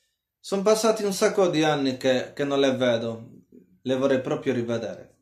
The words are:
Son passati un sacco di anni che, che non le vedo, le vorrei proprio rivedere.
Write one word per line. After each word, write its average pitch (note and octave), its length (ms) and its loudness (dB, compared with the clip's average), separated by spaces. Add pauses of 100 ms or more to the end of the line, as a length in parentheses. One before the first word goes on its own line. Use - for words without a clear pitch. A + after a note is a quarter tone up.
(400)
Son G3 220 -4
passati G#3+ 420 2
un G3+ 80 0
sacco G3 360 2
di D#3 140 0
anni C#3 360 0
che, B2+ 340 0
che C#3+ 120 -4
non C#3 160 0
le C3+ 120 4
vedo, A#2 560 -2 (540)
le C3 140 0
vorrei C3+ 260 2
proprio C#3 320 -2
rivedere. A2+ 560 -6 (120)